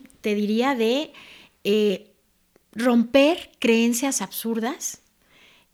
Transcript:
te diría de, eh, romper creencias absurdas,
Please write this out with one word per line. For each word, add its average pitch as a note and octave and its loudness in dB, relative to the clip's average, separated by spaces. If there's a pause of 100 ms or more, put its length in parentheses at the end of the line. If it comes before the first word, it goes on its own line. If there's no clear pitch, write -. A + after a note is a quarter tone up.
(220)
te G#3+ -2
diría A3 0
de, B3 -2 (520)
eh, G3+ 0 (600)
romper B3+ 2
creencias A#3 0
absurdas, A3+ -8 (720)